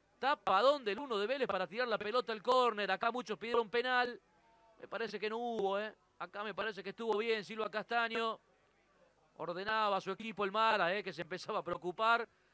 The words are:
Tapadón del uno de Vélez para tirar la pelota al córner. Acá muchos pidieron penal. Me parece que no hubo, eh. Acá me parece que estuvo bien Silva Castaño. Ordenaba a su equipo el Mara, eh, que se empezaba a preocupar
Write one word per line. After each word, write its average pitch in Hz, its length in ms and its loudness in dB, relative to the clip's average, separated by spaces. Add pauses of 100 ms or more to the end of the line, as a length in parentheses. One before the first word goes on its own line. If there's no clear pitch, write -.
(180)
Tapadón 262 680 4
del 202 120 -2
uno 262 200 -4
de 208 100 0
Vélez 254 200 0
para 185 200 -2
tirar 233 220 -2
la 208 80 0
pelota 233 340 -2
al 214 100 -6
córner. 233 480 2
Acá 208 220 0
muchos 226 260 -4
pidieron 233 320 0
penal. 247 520 0 (580)
Me - 80 -16
parece 208 320 -6
que 208 80 -4
no 226 120 -4
hubo, 214 400 -2
eh. 214 120 -6 (280)
Acá 180 240 -8
me 208 100 -6
parece 196 300 -4
que 190 80 -8
estuvo 220 260 0
bien 220 260 0
Silva 214 280 -4
Castaño. 226 680 -2 (1000)
Ordenaba 196 580 0
a 180 40 0
su 190 100 -6
equipo 208 340 -4
el 196 60 -2
Mara, 208 440 4
eh, 208 80 -4
que 170 100 -8
se 160 100 -6
empezaba 180 360 -4
a 160 40 -6
preocupar 214 640 0 (260)